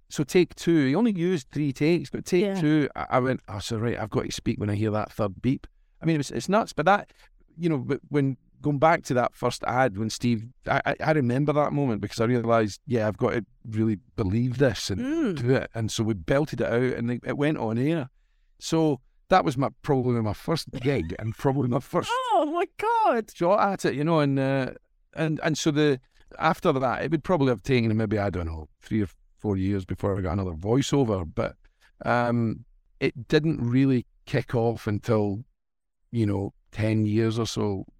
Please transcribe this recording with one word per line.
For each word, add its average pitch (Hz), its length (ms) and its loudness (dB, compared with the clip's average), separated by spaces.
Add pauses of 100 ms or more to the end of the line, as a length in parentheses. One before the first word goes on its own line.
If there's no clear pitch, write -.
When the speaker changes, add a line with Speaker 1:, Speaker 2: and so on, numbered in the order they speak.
Speaker 1:
So - 140 -2
take 170 320 4
two, 165 300 2
he 135 100 2
only 226 160 2
used 180 400 -2
three 143 220 -2
takes, 151 380 0
but - 120 -6
take 185 220 2
Speaker 2:
Yeah. 196 160 -2
Speaker 1:
two, 151 340 4
I, - 140 -6
I 127 100 2
went, 127 300 0
"Oh, 104 80 -8
so 113 200 -6
right, 113 220 -2
I've 107 120 -8
got - 140 0
to - 60 -8
speak - 280 -4
when 104 100 -2
I 101 60 0
hear 104 160 0
that 107 200 -2
third 101 300 -4
beep." 127 240 -2 (360)
I - 40 -6
mean, 160 100 2
it 151 40 0
was, 139 100 -6
it's - 180 -6
nuts, 202 240 0
but 151 140 -2
that, 202 260 2 (460)
you 170 100 -2
know, 156 120 2
but 123 200 -4 (100)
when 139 280 0 (240)
going 147 160 0
back 160 280 4
to - 100 -2
that 120 180 2
first - 300 -4
ad, 123 340 0
when 110 140 -2
Steve, 117 340 0 (220)
I, 139 180 2
I, 127 180 0
I 156 100 2
remember 143 400 2
that 143 200 2
moment 135 260 0
because - 220 -4
I 113 40 2
realised, 113 600 2
yeah, 113 220 0
I've 101 100 -2
got 120 140 2
to 110 140 -2 (240)
really 110 280 0 (180)
believe 120 440 0
this 123 320 0
and 98 100 -4
Speaker 2:
Mm. 269 400 -2
Speaker 1:
do 120 140 0
it. 104 180 -2
And 110 180 -4
so 117 120 -2
we 110 100 0
belted 123 480 -2
it 110 60 0
out 117 140 0 (160)
and 117 140 -4
it, 120 140 -6
it 123 120 -4
went 147 200 0
on 113 220 -2
air. 143 300 -2 (500)
So 160 420 0 (280)
that 185 140 6
was 143 140 -2
my, 135 120 0 (120)
probably 123 400 0
my 107 120 -2
first - 380 -4
gig 120 480 -2
and 107 160 -6
probably 139 340 0
my 143 100 0
first - 300 -4 (120)
Speaker 2:
<laughs> 508 100 -4
Oh 330 220 4
my 349 140 -2 (100)
God. 415 560 0
Speaker 1:
shot 180 260 2 (140)
at - 120 -4
it, 123 100 0
you 139 80 -2
know, 165 160 4
and, 139 200 2
uh, 135 320 0 (440)
and, 156 280 -2
and 156 140 0
so - 140 0
the, 147 280 4 (400)
after 160 340 2
that, 127 300 0
it 143 80 -4
would 160 120 -2
probably 143 260 2
have 117 140 0
taken 113 320 2
maybe, 107 220 0
I 101 120 0
don't 87 180 -4
know, 78 200 -10 (140)
three 113 220 -2
or 92 40 -4 (300)
four 101 200 -2
years 95 280 -2
before 98 320 -4
I 104 40 -4
got 90 120 -2
another 95 180 -2
voiceover. 110 720 0 (100)
But, - 220 -4 (480)
um, 117 600 -2 (340)
it 135 280 -4
didn't 156 340 2
really 127 440 2 (200)
kick - 300 -4
off 113 320 -2
until, 104 580 0 (640)
you 117 140 0
know, 98 280 -2 (180)
ten 110 340 0
years 110 340 0
or 113 60 -2
so 104 400 -4 (140)